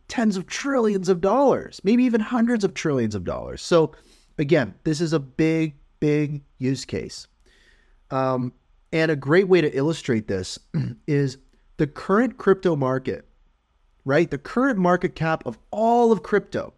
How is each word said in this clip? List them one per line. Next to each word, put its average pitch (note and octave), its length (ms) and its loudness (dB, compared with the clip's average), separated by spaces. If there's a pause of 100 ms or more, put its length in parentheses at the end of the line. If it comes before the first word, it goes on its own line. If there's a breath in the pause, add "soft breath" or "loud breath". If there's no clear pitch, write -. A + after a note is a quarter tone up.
tens A3 280 0
of F#3 120 -6
trillions A3 640 -2
of F3+ 120 2
dollars, G3 600 2
maybe A#3+ 220 4
even A#3 160 2
hundreds A#3 420 0
of F#3 100 -2
trillions B2 400 -2
of F#2+ 100 -6
dollars. C2 380 -8
So D#3+ 300 2 (480 soft breath)
again, C#3 340 2 (100)
this D#3 180 -2
is D#3+ 120 0
a D#3+ 60 0
big, D#3+ 560 -2 (240)
big D3 420 -2 (160)
use C3 280 -4
case. - 420 -10 (840 soft breath)
Um, C3 440 -2 (380)
and D#3+ 200 0
a D3 60 0
great E3+ 300 4
way F3+ 140 6
to D3 160 0
illustrate C3+ 500 0
this F#2+ 300 -6 (160)
<clears throat> B2 340 -6
is C#3+ 300 0 (400)
the D3+ 100 0
current A3 500 0
crypto F3 400 2
market, C3 500 -2 (800)
right? D3 260 2
The C#3+ 60 -6
current B3 420 0
market F3+ 340 2
cap D#3+ 320 -2
of A#2+ 140 -10 (120)
all A3+ 420 2
of G#3+ 100 0
crypto, - 540 -4